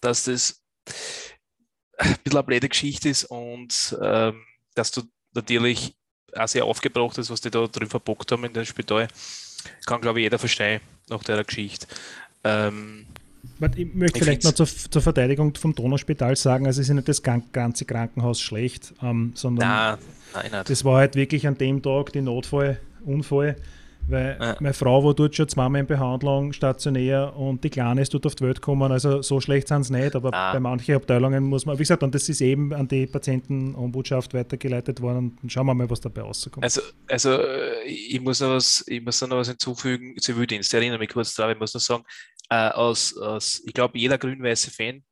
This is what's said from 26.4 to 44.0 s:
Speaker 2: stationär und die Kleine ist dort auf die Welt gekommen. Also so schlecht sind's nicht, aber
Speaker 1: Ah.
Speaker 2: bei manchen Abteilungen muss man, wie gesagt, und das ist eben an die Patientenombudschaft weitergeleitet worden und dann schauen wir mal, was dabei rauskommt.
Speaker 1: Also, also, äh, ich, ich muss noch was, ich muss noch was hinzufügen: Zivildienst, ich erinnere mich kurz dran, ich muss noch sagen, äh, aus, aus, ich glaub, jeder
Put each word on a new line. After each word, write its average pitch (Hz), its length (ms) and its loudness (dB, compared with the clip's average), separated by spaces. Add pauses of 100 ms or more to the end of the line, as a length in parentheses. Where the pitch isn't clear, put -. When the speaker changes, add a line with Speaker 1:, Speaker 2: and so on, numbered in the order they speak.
Speaker 2:
stationär 135 840 0
und 135 280 -4
die 156 60 0
Kleine 123 320 2
ist 135 100 -2
dort 143 140 0
auf 147 80 0
die - 100 -4
Welt 131 120 2
gekommen. 139 360 2
Also 139 300 2
so 135 180 0
schlecht 139 280 2
sind's 143 220 2
nicht, 135 260 0
aber 127 160 0
Speaker 1:
Ah. 92 180 0
Speaker 2:
bei 135 100 0
manchen 127 360 0
Abteilungen 131 480 4
muss 139 220 0
man, 147 100 -2
wie 143 80 0
gesagt, 165 180 4
und 135 120 0
das 143 140 0
ist 151 120 -2
eben 139 340 4
an 139 140 0
die 131 180 2
Patientenombudschaft 131 1300 -2
weitergeleitet 123 640 -2
worden 123 180 2
und 123 240 -4
dann 123 80 -6
schauen 131 160 2
wir 135 80 4
mal, 123 140 2
was 117 120 0
dabei 110 220 -8
rauskommt. 107 380 -8
Speaker 1:
Also, 123 200 0 (280)
also, 131 220 2 (120)
äh, 131 420 -2
ich, 123 300 -8
ich 127 60 0
muss 127 200 0
noch 135 100 2
was, 131 360 2
ich 120 160 -6
muss 117 180 -2
noch 127 160 -4
was 123 120 0
hinzufügen: 127 680 -4
Zivildienst, 117 540 0
ich 120 60 6
erinnere 117 200 2
mich 110 100 -4
kurz 117 260 -4
dran, 110 160 0
ich 110 80 -2
muss 110 160 -4
noch 120 60 -4
sagen, 117 240 -2 (460)
äh, 113 200 4
aus, 117 460 0
aus, 107 500 -4
ich 107 80 -12
glaub, 123 220 0
jeder 127 220 2